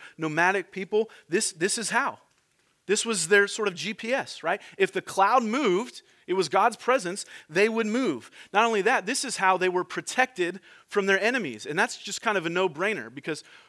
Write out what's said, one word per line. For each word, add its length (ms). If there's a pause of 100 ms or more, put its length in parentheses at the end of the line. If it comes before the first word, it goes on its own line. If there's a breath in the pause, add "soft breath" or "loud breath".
(180 loud breath)
nomadic 540
people. 360 (200 loud breath)
This, 240
this 260
is 100
how. 300 (640)
This 220
was 220
their 200
sort 180
of 80
G 200
P 180
S, 300
right? 180 (160 loud breath)
If 160
the 80
cloud 420
moved, 600 (240 soft breath)
it 80
was 160
God's 260
presence, 480 (240 loud breath)
they 220
would 160
move. 440 (220 loud breath)
Not 140
only 160
that, 240
this 180
is 140
how 180
they 140
were 140
protected 760 (260 loud breath)
from 200
their 140
enemies. 440
And 140
that's 180
just 240
kind 160
of 80
a 60
no-brainer, 640
because 300 (260 loud breath)